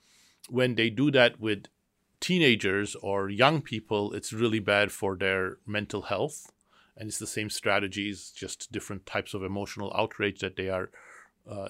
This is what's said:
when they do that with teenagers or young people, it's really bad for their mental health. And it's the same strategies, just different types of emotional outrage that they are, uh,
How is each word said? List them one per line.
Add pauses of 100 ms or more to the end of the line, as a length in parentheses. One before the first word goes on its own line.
(500)
when
they
do
that
with (540)
teenagers
or
young
people,
it's
really
bad
for
their
mental
health. (440)
And
it's
the
same
strategies,
just
different
types
of
emotional
outrage
that
they
are, (580)
uh,